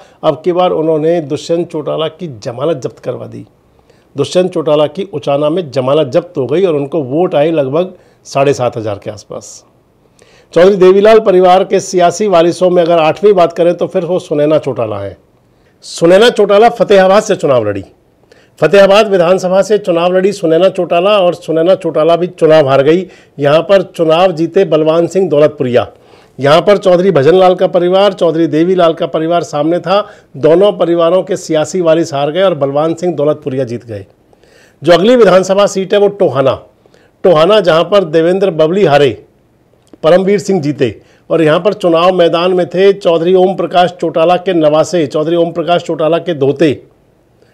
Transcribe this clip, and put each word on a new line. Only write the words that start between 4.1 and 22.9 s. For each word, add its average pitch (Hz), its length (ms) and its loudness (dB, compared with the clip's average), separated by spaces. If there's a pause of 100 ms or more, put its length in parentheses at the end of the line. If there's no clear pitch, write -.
दुष्यंत 180 380 -2
चौटाला 151 340 0
की 190 260 -12
उचाना 147 360 -4
में 165 220 -6
जमानत 135 380 -2
जब्त 165 280 -4
हो 131 100 -4
गई 165 180 0
और 165 100 -2
उनको 143 280 -4
वोट 165 320 -2
आए 151 160 2
लगभग 156 420 -2 (320)
साढ़े 139 280 0
सात 123 240 -4
हज़ार 104 220 -8
के 113 100 -14
आसपास। - 540 -18 (880)
चौधरी 185 240 4
देवीलाल 196 440 6
परिवार 185 440 4
के 190 160 -2
सियासी 175 480 0
वारिसों 175 400 2
में 175 140 2
अगर 170 160 2
आठवीं 160 340 2
बात 170 200 2
करें 175 220 0
तो 175 120 -4
फिर 175 180 -4
वो 175 160 -4
सुनैना 151 380 0
चौटाला 110 400 -6
है। 98 180 -12 (680)
सुनैना 185 440 4
चौटाला 208 400 2
फतेहाबाद 196 540 2
से 196 120 -2
चुनाव 127 320 0
लड़ी, 98 160 -6 (760)
फतेहाबाद 196 480 4
विधानसभा 185 540 0
से 208 160 0
चुनाव 180 360 -2
लड़ी 185 200 0
सुनैना 170 360 0
चौटाला 180 480 0
और 180 180 0
सुनैना 165 400 0
चौटाला 165 400 0
भी 170 140 -4
चुनाव 156 400 2
हार 139 140 2
गई। 170 220 2 (340)